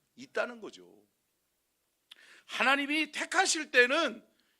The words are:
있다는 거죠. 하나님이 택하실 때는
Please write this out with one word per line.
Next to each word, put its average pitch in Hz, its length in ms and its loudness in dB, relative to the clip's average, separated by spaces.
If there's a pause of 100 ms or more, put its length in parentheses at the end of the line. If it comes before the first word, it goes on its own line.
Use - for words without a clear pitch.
(160)
있다는 226 460 -8
거죠. 95 420 -20 (1400)
하나님이 277 680 0
택하실 330 600 -2
때는 262 520 2 (360)